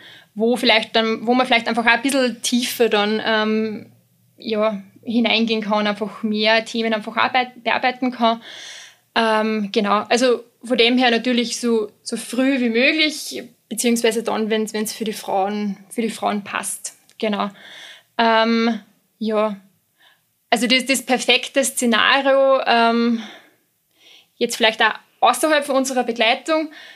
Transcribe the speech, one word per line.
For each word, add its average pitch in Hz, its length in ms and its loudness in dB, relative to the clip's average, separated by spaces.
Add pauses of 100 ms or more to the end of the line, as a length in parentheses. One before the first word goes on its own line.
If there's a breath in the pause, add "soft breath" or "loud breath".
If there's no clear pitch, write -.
(320 loud breath)
Wo 226 240 0
vielleicht 220 380 2
dann, 220 300 -2
wo 240 80 2
man 247 120 2
vielleicht 233 220 0
einfach 233 180 -2
auch 240 60 6
ein 233 100 2
bisschen 254 400 0
tiefer 240 480 0
dann, 214 340 0
ähm, 220 680 -2 (460)
ja, 214 440 -2 (220)
hineingehen 220 580 0
kann, 208 260 0
einfach 208 360 -6
mehr 220 420 2
Themen 226 280 -2
einfach 220 220 -6
arbeit-, 247 480 0
bearbeiten 247 480 -2
kann. 233 300 0 (720 loud breath)
Ähm, 220 580 0
genau. 208 380 0
Also 240 340 2 (200)
von 240 160 -2
dem 240 180 4
her 254 140 4
natürlich 233 480 0
so, 226 320 -2 (100)
so - 160 -10
früh 262 420 0
wie 240 100 0
möglich, 302 720 0 (260)
beziehungsweise 233 540 0
dann, 214 260 -2
wenn's, 220 240 -2
wenn's 214 200 -6
für 226 120 -8
die 214 80 -4
Frauen, 202 640 -4 (120)
für - 120 -6
die 226 80 -2
Frauen 208 340 -4
passt. - 540 -8 (220)
Genau. 202 300 -2 (680 loud breath)
Ähm, 226 640 2 (400)
ja. 214 380 -2 (920 soft breath)
Also 233 180 0
das, 254 180 2
das 262 200 0
perfekte 254 580 0
Szenario, 262 1000 2
ähm, 233 560 2 (1160 loud breath)
jetzt 240 200 -4
vielleicht 226 240 2
auch 220 120 4 (280)
außerhalb 285 440 2
von 277 120 -2
unserer 254 260 0
Begleitung, 262 680 0 (240 loud breath)